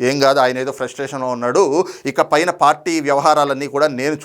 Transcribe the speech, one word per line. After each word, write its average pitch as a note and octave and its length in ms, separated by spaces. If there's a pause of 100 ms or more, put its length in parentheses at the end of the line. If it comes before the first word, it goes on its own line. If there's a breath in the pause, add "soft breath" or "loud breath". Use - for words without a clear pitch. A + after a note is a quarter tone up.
ఏం C3+ 200
కాదు, C#3 200
ఆయన B2+ 180
ఏదో C3 140
ఫ్రస్ట్రేషన్లో C3 540
ఉన్నాడు, C3+ 600 (200 loud breath)
ఇక C#3 140
పైన D#3 300
పార్టీ D#3+ 500
వ్యవహారాలన్నీ C#3+ 640
కూడా C#3 200
నేను C#3+ 380